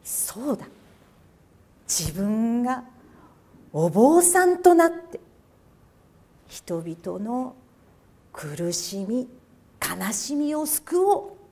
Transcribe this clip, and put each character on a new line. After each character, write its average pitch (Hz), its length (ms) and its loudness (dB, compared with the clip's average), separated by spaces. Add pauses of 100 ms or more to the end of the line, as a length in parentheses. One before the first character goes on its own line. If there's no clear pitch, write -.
そ - 480 -8
う 220 40 -2
だ。 - 120 -14 (1200)
自 156 260 -4
分 220 480 -2
が 247 220 -4 (880)
お 160 160 0
坊 254 320 6
さ 359 240 4
ん 359 160 2
と 349 140 10
な 330 140 6
っ - 20 -4
て、 - 280 -14 (1300)
人 - 380 -10
々 170 320 -10
の 247 380 -6 (760)
苦 156 420 -8
し 196 340 -8
み、 247 200 -4 (540)
悲 185 300 -6
し - 240 -8
み 294 180 -2
を 302 120 -4
救 359 440 -2
お 403 100 2
う。 - 120 -16 (200)